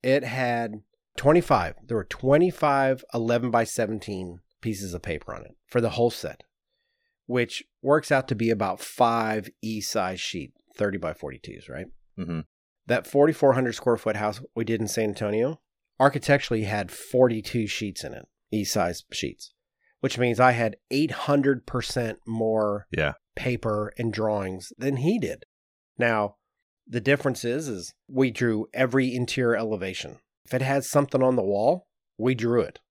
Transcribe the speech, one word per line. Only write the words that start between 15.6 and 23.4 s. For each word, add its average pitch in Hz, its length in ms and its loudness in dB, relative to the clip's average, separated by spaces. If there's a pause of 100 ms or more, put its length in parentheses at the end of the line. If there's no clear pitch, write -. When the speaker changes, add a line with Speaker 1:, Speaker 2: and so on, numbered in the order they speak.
Speaker 1:
architecturally 135 640 2
had 101 260 -4
forty-two 117 800 2
sheets 101 360 -8
in 65 80 -10
it, - 140 -16 (240)
E-size 95 600 0
sheets, - 420 -10 (460)
which 127 180 -2
means 120 200 2
I 127 140 8
had 117 240 -2 (140)
eight 143 220 0
hundred 139 540 0
percent 117 600 -4
more 110 680 0
Speaker 2:
Yeah. 73 200 0 (220)
Speaker 1:
paper 107 600 -4